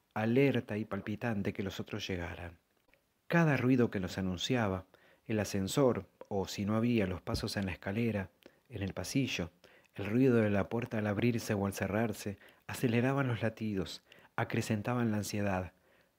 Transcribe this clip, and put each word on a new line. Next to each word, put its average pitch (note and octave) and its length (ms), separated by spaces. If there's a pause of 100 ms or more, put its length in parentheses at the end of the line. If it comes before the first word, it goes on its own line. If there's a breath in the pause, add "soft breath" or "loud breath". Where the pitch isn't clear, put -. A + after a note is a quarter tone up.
(140)
alerta A#2+ 640
y G#2+ 80
palpitante, G2+ 640
que G#2+ 120
los F#2+ 160
otros G#2+ 280
llegaran. E2+ 500 (680)
Cada D#3+ 300
ruido A#2+ 340
que G#2 80
los F#2 180
anunciaba, F#2+ 680 (460 soft breath)
el G#2+ 80
ascensor, G2+ 640 (220)
o F#2+ 200
si G2+ 180
no G#2+ 100
había, A2 320
los F2+ 140
pasos A2+ 360
en G2+ 80
la F#2 60
escalera, G2+ 580 (400 loud breath)
en G#2 140
el F2+ 100
pasillo, F#2 580 (440 soft breath)
el G2+ 100
ruido A#2+ 320
de G#2+ 120
la G2 200
puerta A#2 280
al G#2+ 100
abrirse A2+ 460
o G2 120
al G2 80
cerrarse, G#2 640 (300 loud breath)
aceleraban B2+ 600
los A2+ 140
latidos, G#2+ 640 (320 loud breath)
acrecentaban A2+ 760
la G#2+ 60
ansiedad, G2 560 (460 soft breath)